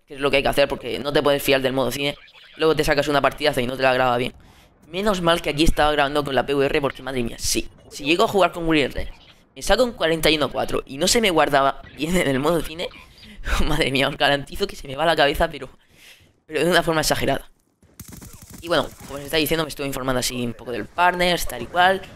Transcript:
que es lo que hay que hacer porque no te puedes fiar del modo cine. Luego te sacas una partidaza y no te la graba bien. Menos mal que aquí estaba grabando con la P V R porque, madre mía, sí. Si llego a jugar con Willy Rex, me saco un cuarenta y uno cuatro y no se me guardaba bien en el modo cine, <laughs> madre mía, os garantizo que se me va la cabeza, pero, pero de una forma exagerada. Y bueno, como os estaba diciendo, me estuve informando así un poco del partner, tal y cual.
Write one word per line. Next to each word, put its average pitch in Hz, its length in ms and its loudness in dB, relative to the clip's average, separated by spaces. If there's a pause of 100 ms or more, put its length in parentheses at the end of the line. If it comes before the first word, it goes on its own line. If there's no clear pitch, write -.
que 147 100 -18
es 131 40 -14
lo 139 100 0
que 139 80 2
hay 139 60 2
que 123 60 0
hacer 139 180 2
porque 113 320 -6
no 143 140 -6
te 147 100 2
puedes 143 180 2
fiar 135 200 2
del 131 120 0
modo 131 180 0
cine. 143 260 -4 (400)
Luego 156 180 2
te 151 80 0
sacas 143 240 2
una 143 140 2
partidaza 139 400 0
y 120 60 -2
no 131 100 -6
te 131 60 -4
la 131 100 4
graba 127 240 2
bien. 123 160 -4 (540)
Menos 185 340 -2
mal 170 200 2
que 165 80 -6
aquí 147 160 2
estaba 151 260 4
grabando 147 320 0
con 143 100 -6
la 123 120 2
P 143 100 -2
V 139 100 2
R 147 160 0
porque, 131 220 -4
madre 127 180 -6
mía, 117 160 -6
sí. - 320 -4 (220)
Si 143 140 -12
llego 175 180 4
a 220 40 2
jugar 180 240 2
con 170 160 -6
Willy 151 200 2
Rex, - 240 -8 (440)
me 131 60 -16
saco 208 220 4
un 240 80 0
cuarenta 160 380 0
y 156 80 4
uno 135 120 0
cuatro 117 360 -4
y 135 120 -14
no 170 100 0
se 233 140 2
me 208 80 2
guardaba 143 520 2 (140)
bien 165 200 -4
en 170 120 2
el 131 120 2
modo 147 220 2
cine, 160 260 -8 (400)
<laughs> - 380 -2
madre 151 260 0
mía, 135 160 2
os 160 100 -6
garantizo 143 480 0
que - 100 -10
se - 120 -14
me 135 80 -10
va 151 100 -2
la 165 100 4
cabeza, 156 340 2
pero, 135 200 -14 (760)
pero 151 180 -2
de 170 80 2
una 170 120 4
forma 160 180 0
exagerada. 135 500 -2 (1120)
Y 170 80 -12
bueno, 151 180 2 (200)
como 135 80 -12
os 143 100 -12
estaba 160 140 0
diciendo, 160 260 0
me 143 40 -10
estuve 139 180 -8
informando 131 320 -2
así 123 260 -4
un 117 80 -6
poco 120 180 -12
del 110 140 -6
partner, 180 580 0
tal 123 200 -6
y - 20 -10
cual. 185 360 2 (140)